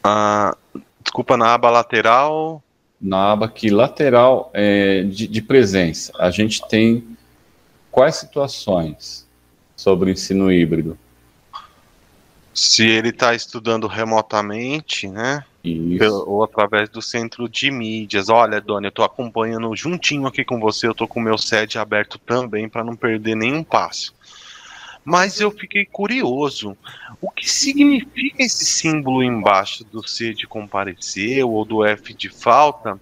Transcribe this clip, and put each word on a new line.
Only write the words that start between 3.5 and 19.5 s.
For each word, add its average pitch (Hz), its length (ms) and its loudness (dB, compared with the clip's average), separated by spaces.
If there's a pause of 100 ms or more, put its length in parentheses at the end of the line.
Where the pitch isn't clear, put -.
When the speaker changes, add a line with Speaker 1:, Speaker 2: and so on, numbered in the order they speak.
Speaker 2:
lateral, 123 840 4
é, 101 500 2
de, 101 240 -4
de 107 140 -4
presença, 98 760 2
a 90 140 2
gente 107 360 -2
tem 113 380 2 (840)
quais 143 240 4
situações - 1120 -6 (480)
sobre 92 340 2
o 92 40 0
ensino 95 380 0
híbrido? 82 460 2 (1600)
Speaker 1:
Se - 340 2
ele 110 240 2
tá 127 240 2
estudando 113 500 -4
remotamente, 110 1200 -4
né? 127 340 -6 (180)
Speaker 2:
Isso. 85 360 -4
Speaker 1:
Pelo, 98 320 0
ou 104 140 0
através 107 440 0
do 110 140 -14
centro 117 480 -8
de 131 200 -4
mídias. 110 600 -4
Olha, 110 320 4
Doni, 101 240 -4
eu 98 60 -6
tô 113 120 -2
acompanhando 113 720 -4